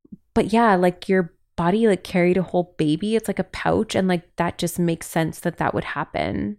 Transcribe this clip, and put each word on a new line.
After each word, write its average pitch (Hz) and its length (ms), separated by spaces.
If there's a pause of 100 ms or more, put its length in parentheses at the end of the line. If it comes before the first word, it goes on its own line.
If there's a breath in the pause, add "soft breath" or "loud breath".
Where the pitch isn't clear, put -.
(340)
"But 185 200
yeah, 226 220
like, 180 340
your 185 240 (240)
body, 196 300
like, 185 160
carried 180 340
a 185 60
whole 175 340
baby. 165 380
It's 220 120
like 202 120
a 185 40
pouch. 185 520
And, 190 120
like, 175 300
that 175 220
just 175 200
makes 170 280
sense 160 340
that 165 160
that - 160
would 147 100
happen." - 760